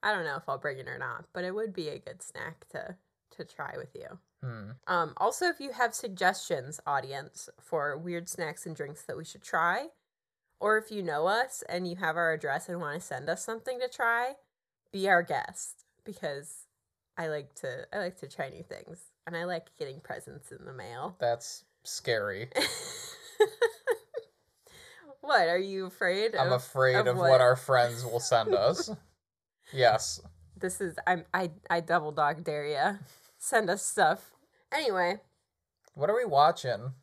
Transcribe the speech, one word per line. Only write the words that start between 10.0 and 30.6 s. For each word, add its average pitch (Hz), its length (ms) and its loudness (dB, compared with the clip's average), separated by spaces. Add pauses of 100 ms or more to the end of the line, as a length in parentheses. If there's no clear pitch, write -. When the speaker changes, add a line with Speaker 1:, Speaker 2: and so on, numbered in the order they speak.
Speaker 1:
or 214 180 4
if 214 120 -4
you 208 140 -6
know 160 240 2
us 240 400 0
and 180 200 -4
you 175 100 -6
have 165 180 0
our 165 160 4
address 151 380 -2
and 175 100 -4
wanna 151 220 -4
send 143 280 -6
us 175 140 -2
something 226 380 -6
to 247 80 -2
try, 240 460 0 (560)
be 190 180 0
our 175 120 8
guest, - 640 -6 (220)
because 151 600 -10 (500)
I 165 100 -4
like 147 280 -6
to, 131 380 -8
I 202 60 -2
like 180 220 -4
to 151 80 -12
try 139 200 -8
new - 140 -16
things, - 480 -16 (160)
and 170 80 -8
I 165 80 -4
like 175 340 -6
getting 139 220 -8
presents - 540 -14
in - 100 -18
the - 100 -14
mail. 127 460 -10
Speaker 2:
That's - 460 -2 (180)
scary. 107 720 -2
Speaker 1:
<laughs> - 40 2 (2500)
What, 247 280 6
are 175 80 4
you 190 300 -2
afraid 196 480 0
Speaker 2:
I'm 135 160 4
Speaker 1:
of, 127 100 2
Speaker 2:
afraid 131 360 4
Speaker 1:
of 123 100 4
Speaker 2:
of 123 100 4
Speaker 1:
what? 170 140 6
Speaker 2:
what 127 100 10
our 123 140 8
friends 123 500 2
will 117 140 0
send 117 340 4
us. 139 420 4
Speaker 1:
<laughs> - 40 -16 (760)
Speaker 2:
Yes. 117 480 4 (340)
Speaker 1:
This 185 240 -4